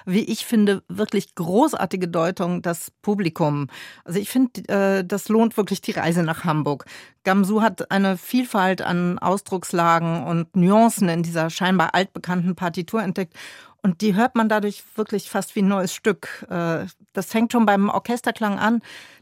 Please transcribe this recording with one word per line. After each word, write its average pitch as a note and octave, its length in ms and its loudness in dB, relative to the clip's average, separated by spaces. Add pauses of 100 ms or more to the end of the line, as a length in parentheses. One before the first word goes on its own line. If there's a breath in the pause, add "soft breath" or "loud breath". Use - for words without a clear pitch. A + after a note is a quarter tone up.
wie F#3+ 160 2
ich - 240 -6
finde, G3+ 400 2
wirklich G3+ 480 -4
großartige F#3 720 0
Deutung F3 560 -2
das - 280 -6 (120)
Publikum. D#3+ 640 0 (380 loud breath)
Also E3+ 140 -4
ich G3+ 120 -6
finde, B3+ 380 0
äh, G3 360 2
das F#3+ 240 -4
lohnt A3 260 4
wirklich G3 260 -2
die - 100 -4
Reise E3+ 320 0
nach D#3+ 220 -2
Hamburg. D3 400 0 (380 loud breath)
Gamsu G3 380 2
hat G#3+ 300 0
eine G3 260 2
Vielfalt F#3+ 640 0
an F3 380 -2
Ausdruckslagen E3+ 1040 0
und E3+ 320 -2
Nuancen G3+ 540 4
in E3+ 120 0
dieser E3 300 -2
scheinbar F3+ 420 2
altbekannten F3+ 600 -2
Partitur F#3 480 -4
entdeckt. F#3+ 320 -6 (480 loud breath)
Und F#3 180 0
die G#3 140 2
hört A#3 200 2
man A3+ 140 2
dadurch G#3 340 -2 (120)
wirklich G#3+ 340 -4
fast - 260 -4
wie A3 60 0
ein F#3+ 60 4
neues F#3+ 260 0
Stück. - 560 -4
Äh, E3+ 380 -2 (260)
das F#3+ 140 -6
fängt A3+ 240 0
schon A#3 140 4
beim G3+ 240 4
Orchesterklang A3 680 -2
an, A3 220 2 (400 loud breath)